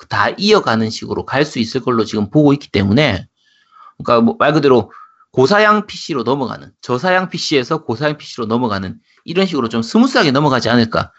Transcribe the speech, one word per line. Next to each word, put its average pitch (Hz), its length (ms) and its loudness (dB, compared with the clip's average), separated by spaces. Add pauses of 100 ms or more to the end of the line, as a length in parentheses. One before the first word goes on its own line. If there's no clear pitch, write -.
다 107 220 0
이어가는 110 600 0
식으로 101 360 -8
갈 139 180 -2
수 147 160 -10
있을 117 200 -4
걸로 117 240 0
지금 107 260 -4
보고 147 220 4
있기 143 180 -4
때문에, 101 560 0 (720)
그러니까 120 220 2
뭐 113 180 2
말 139 140 2
그대로 135 400 2 (400)
고사양 208 540 2
피씨로 151 380 -8
넘어가는, 113 560 -6
저사양 180 480 -2
피씨에서 151 560 -2
고사양 147 320 -4
피씨로 - 300 -10
넘어가는 107 500 -2 (280)
이런 185 220 -2
식으로 139 220 -2
좀 117 120 -4
스무스하게 202 520 2
넘어가지 131 360 0
않을까, 113 500 0